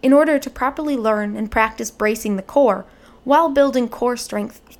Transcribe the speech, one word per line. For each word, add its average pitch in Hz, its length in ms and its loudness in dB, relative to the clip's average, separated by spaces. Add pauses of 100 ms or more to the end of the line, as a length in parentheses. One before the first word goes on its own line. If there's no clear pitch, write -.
in 269 120 4
order 294 260 4
to 269 100 -10
properly 277 460 -4
learn 214 400 -2
and 214 160 -8
practice 220 400 -2
bracing 214 460 -2
the 190 40 -6
core 202 440 2 (380)
while 302 260 2
building 269 400 2
core 240 260 -2
strength - 460 -8 (180)